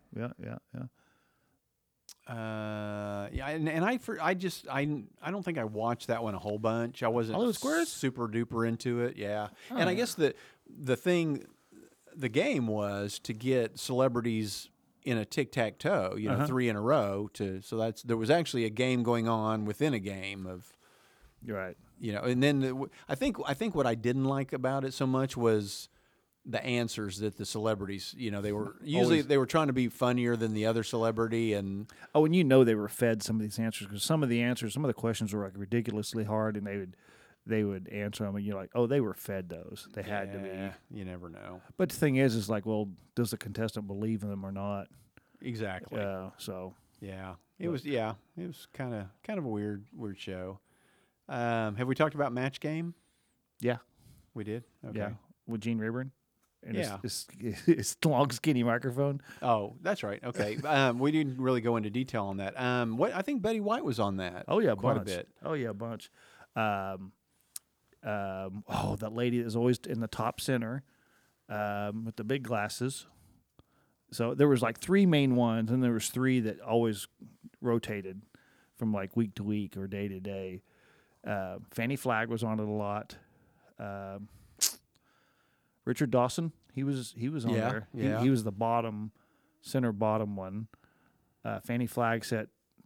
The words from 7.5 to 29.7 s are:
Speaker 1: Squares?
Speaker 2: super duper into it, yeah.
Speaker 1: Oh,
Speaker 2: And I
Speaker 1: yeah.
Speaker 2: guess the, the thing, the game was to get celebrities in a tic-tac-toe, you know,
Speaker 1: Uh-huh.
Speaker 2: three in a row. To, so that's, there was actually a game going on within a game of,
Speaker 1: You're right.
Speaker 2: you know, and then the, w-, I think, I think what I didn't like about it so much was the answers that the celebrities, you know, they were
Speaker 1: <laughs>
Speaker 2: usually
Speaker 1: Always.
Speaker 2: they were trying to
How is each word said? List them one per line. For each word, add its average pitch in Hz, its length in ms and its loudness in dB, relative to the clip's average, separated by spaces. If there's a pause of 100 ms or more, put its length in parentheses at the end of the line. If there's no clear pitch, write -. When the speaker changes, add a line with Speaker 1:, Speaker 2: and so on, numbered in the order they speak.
Speaker 1:
Squares? 311 340 2
Speaker 2:
super 123 400 -2
duper 117 380 0
into 120 340 0
it, 123 160 -2
yeah. 104 300 -2 (240)
Speaker 1:
Oh, 254 60 -8
Speaker 2:
And 220 120 4
I - 20 2
Speaker 1:
yeah. 185 60 0
Speaker 2:
guess 233 180 -2
the, 147 180 4 (360)
the 131 260 0
thing, 165 500 2 (720)
the 131 140 -2
game 147 380 2
was 104 520 -2
to - 140 -8
get 120 440 0
celebrities 120 920 0 (340)
in 123 140 0
a 107 80 0
tic-tac-toe, 120 920 0
you 107 120 -2
know, 127 60 2
Speaker 1:
Uh-huh. 139 120 2
Speaker 2:
three 127 220 2
in 107 80 0
a 104 40 -2
row. 104 520 2
To, 95 280 -4
so - 160 -8
that's, 110 260 -2
there 117 140 0
was 113 120 0
actually 147 340 4
a 110 60 0
game 123 340 2
going 117 240 4
on 110 380 2
within 139 280 0
a 113 60 0
game 98 480 -6
of, 92 300 -12 (680)
Speaker 1:
You're 113 140 -6
right. 95 180 -6 (240)
Speaker 2:
you 107 140 -4
know, 104 80 -2
and 123 200 2
then 143 200 6
the, 131 80 2
w-, 131 200 -4 (200)
I 151 60 0
think, 247 200 0 (100)
I 143 80 -2
think 208 220 -2
what 143 100 2
I 117 100 4
didn't 123 300 2
like 135 280 0
about 135 320 0
it 131 80 -4
so 139 120 0
much 131 300 2
was 110 540 2 (560)
the 117 180 -4
answers 110 560 -2
that 107 180 -2
the 101 80 -6
celebrities, 101 720 -2
you 120 120 -4
know, 101 120 -2
they 107 100 -2
were 104 280 -4
Speaker 1:
<laughs> - 40 -16
Speaker 2:
usually 160 320 4
Speaker 1:
Always. 147 120 2
Speaker 2:
they 139 100 6
were 131 80 6
trying 156 220 4
to 135 60 2